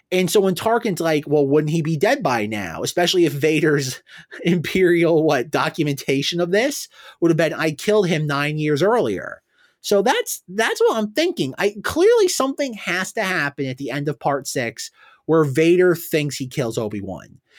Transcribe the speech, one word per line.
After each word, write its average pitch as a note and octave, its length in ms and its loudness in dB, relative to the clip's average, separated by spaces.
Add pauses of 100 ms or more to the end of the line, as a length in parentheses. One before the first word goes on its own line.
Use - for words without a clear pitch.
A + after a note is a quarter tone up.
(120)
And F#3 160 2
so G#3 120 4
when F#3+ 140 2
Tarkin's A3 440 0
like, D#3+ 260 0
"Well, C#3+ 220 2
wouldn't D3+ 240 2
he E3 100 0
be D#3+ 160 -2
dead B3+ 240 2
by B2 240 0
now?" G#2 380 -6
Especially F3 420 0
if C#3+ 60 2
Vader's C#3+ 720 0 (200)
<laughs> - 200 -16
imperial, E3+ 800 2
what, D3 260 0
documentation C#3+ 920 -2
of F3 100 -2
this B3 380 -2 (320)
would E3+ 100 4
have D#3+ 60 0
been, D#3+ 160 0
"I D#3+ 180 -2
killed G#3 360 2
him D#3 200 0
nine D3 320 -2
years D3+ 240 0
earlier." E3+ 580 0 (420)
So G3 200 2
that's, F#4+ 440 -2
that's A3 320 -2
what A4+ 160 4
I'm G#3+ 180 -2
thinking. D4+ 440 -2
I, G#3 260 0
clearly G#4 440 4
something C4+ 460 -4
has F#3 400 -6
to A3 100 -4
happen D3 420 -4
at C3 120 -6
the C#3 120 -8
end C#3+ 200 -4
of C#3 100 -6
part C#3+ 260 -2
six - 460 -6 (340)
where D#3+ 180 4
Vader E3 520 4
thinks D3+ 400 -4
he C3+ 100 -8
kills B2 320 -6
Obi-Wan. G2+ 600 -8 (180)